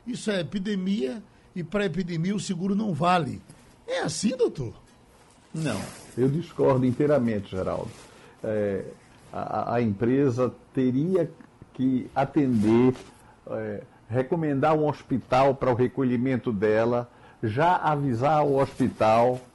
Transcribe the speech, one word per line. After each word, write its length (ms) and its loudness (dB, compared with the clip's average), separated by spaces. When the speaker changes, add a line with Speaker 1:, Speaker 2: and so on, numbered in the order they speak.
Speaker 1:
isso 240 -6
é 100 0
epidemia, 840 -4
e 100 -6
pra 220 -2
epidemia 500 -2
o 40 -4
seguro 340 -2
não 180 -2
vale." 500 0
É 140 -4
assim, 340 -2
doutor? 380 -2
Speaker 2:
Não, 260 -2
eu 100 2
discordo 560 0
inteiramente, 680 0
Geraldo. 400 -4
É, 400 -2
a, 440 -4
a 60 2
empresa 720 2
teria 560 0
que 420 0
atender, 800 4
é, 340 -8
recomendar 680 0
um 100 2
hospital 680 0
para 160 0
o 40 4
recolhimento 800 0
dela, 580 2
já 340 2
avisar 680 0
o 140 2
hospital, 840 2